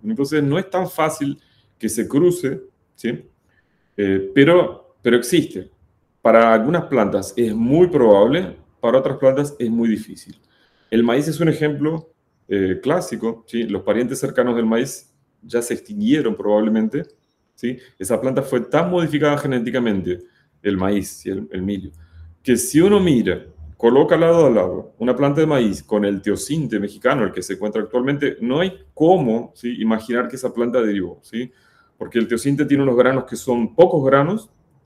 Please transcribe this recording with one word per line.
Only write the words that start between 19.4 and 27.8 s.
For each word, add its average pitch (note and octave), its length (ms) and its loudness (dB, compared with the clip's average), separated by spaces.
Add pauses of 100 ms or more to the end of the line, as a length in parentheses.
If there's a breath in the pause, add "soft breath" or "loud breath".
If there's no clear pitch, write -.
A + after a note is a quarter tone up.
el G2 160 -2
maíz G2 480 -4
y F#2+ 40 -8
el, G2 220 -8
el F#2 100 -8
milio, F#2+ 300 -6 (500 soft breath)
que B2 160 2
si D3 240 0
uno G3+ 180 4
mira, A2 460 0 (340)
coloca C#3 380 4
lado E3 280 4
a C3+ 40 4
lado F#2 480 0
una A#2+ 180 0
planta C#3+ 240 0
de D#3 80 2
maíz A#2+ 340 0
con G#2 220 -2
el G2+ 180 -2
teosinte A2+ 600 -4
mexicano, B2 420 -2
el F#2 80 -2
que F#2 100 -10
se G2 120 -8
encuentra G#2 280 -4